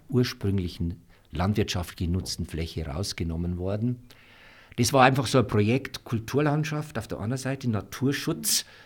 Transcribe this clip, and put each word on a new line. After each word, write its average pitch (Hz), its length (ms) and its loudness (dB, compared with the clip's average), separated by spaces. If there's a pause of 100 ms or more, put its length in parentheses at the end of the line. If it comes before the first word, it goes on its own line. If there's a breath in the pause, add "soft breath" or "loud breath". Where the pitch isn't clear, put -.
ursprünglichen 98 920 -2 (300 soft breath)
landwirtschaftlich 90 800 0
genutzten 87 360 -2
Fläche 78 400 -6
rausgenommen 87 720 -4
worden. 107 460 -2 (760 loud breath)
Das 120 160 2
war 131 100 8
einfach 131 240 6
so 135 120 6
ein 107 80 4
Projekt 113 560 2
Kulturlandschaft 147 960 -2
auf - 100 -6
der 87 120 -6
einen 110 180 -2
Seite, 131 320 -4
Naturschutz 127 960 0 (200 loud breath)